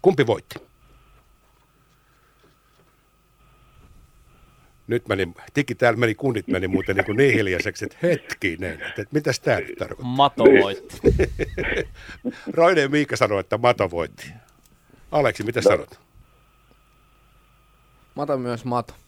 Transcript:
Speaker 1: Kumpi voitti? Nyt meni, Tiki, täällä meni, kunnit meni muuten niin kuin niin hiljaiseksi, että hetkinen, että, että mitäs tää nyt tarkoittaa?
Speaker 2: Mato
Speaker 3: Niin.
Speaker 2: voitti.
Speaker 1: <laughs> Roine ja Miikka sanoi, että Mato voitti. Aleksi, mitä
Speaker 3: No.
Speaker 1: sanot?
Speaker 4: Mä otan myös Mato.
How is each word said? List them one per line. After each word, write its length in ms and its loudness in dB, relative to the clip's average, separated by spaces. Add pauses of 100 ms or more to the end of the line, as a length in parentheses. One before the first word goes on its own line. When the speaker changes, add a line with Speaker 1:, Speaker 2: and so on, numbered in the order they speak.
Speaker 1:
Kumpi 240 4
voitti? 280 -2 (4000)
Nyt 220 -4
meni, 200 0 (260)
Tiki, 200 -2
täällä 240 2
meni, 160 0
kunnit 340 -4
meni 200 0
muuten 280 -2
niin 80 0
kuin 120 -2
niin 180 4
hiljaiseksi, 500 -2
että 180 -12
hetkinen, 720 -4
että, 140 -12 (160)
että 100 -6
mitäs 280 -2
tää 200 0
nyt 180 -12
tarkoittaa? 300 -8
Speaker 2:
Mato 360 2
Speaker 3:
Niin. 180 8
Speaker 2:
voitti. 360 -6 (760)
Speaker 1:
<laughs> 800 -10
Roine 240 6
ja 80 0
Miikka 280 0
sanoi, 240 2
että 180 -4
Mato 320 2
voitti. 400 -8 (840)
Aleksi, 300 0
mitä 180 -4
Speaker 3:
No. 100 -6
Speaker 1:
sanot? 300 -2 (2250)
Speaker 4:
Mä 60 -6
otan 180 -2
myös 240 -6
Mato. 300 -4 (140)